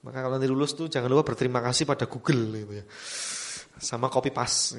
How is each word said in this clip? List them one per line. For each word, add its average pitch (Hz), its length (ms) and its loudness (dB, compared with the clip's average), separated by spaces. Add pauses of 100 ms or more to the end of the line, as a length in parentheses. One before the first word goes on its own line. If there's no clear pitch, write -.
Maka 127 160 -8
kalau 131 160 0
nanti 135 120 2
lulus 143 280 2
tuh 165 80 -4
jangan 127 240 0
lupa 139 220 6
berterima 123 260 0
kasih 123 320 2
pada 135 200 2
Google 127 320 2 (120)
gitu 104 180 -8 (100)
ya. - 20 -16 (960)
Sama 123 320 0
copy 135 180 4
pas-, - 480 0